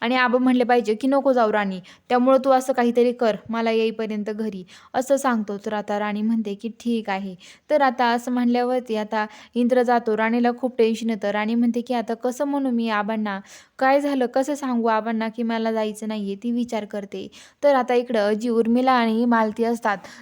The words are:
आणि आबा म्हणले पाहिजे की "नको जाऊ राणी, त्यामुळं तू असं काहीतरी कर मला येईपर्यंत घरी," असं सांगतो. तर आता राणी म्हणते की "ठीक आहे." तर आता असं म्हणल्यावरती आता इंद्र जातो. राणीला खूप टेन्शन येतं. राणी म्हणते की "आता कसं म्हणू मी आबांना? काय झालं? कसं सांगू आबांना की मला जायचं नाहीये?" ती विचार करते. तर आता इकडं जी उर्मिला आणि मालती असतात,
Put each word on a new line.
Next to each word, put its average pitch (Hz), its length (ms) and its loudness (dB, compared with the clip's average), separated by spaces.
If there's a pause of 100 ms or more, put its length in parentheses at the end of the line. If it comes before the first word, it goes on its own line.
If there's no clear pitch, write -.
आणि 240 160 0
आबा 247 220 2
म्हणले 247 260 2
पाहिजे 226 300 2
की 262 140 -4
"नको 277 240 2
जाऊ 226 200 2
राणी, 196 280 -2 (280)
त्यामुळं 254 360 4
तू 269 60 4
असं 262 220 2
काहीतरी 240 400 2
कर 226 240 0 (120)
मला 226 220 -2
येईपर्यंत 220 600 -2
घरी," 208 340 -8 (300)
असं 262 220 2
सांगतो. 233 400 -2 (100)
तर 214 80 -6
आता 208 240 -4
राणी 208 240 -4
म्हणते 220 320 -2
की 214 140 -10 (120)
"ठीक 226 300 -2
आहे." 190 240 -6 (360)
तर 294 120 4
आता 254 280 2
असं 240 220 -2
म्हणल्यावरती 247 640 0
आता 214 280 -4 (300)
इंद्र 247 280 4
जातो. 233 340 2
राणीला 233 340 2 (100)
खूप 247 180 -4
टेन्शन 226 320 2
येतं. 208 200 -2
राणी 214 240 -2
म्हणते 240 260 2
की 240 140 -4
"आता 233 220 -2
कसं 247 300 -4
म्हणू 277 260 -2
मी 233 180 0
आबांना? 208 480 -2 (400)
काय 269 220 4
झालं? 277 260 0
कसं 262 280 -2
सांगू 254 360 -2
आबांना 220 380 -2
की 220 160 -8
मला 226 280 -2
जायचं 220 360 -4
नाहीये?" 208 340 -6
ती 240 100 -4
विचार 240 320 -4
करते. 196 420 -10 (360)
तर 285 120 4
आता 247 200 2
इकडं 226 380 2
जी 214 160 -2
उर्मिला 233 440 2
आणि 226 320 2
मालती 226 400 2
असतात, 226 340 -2 (240)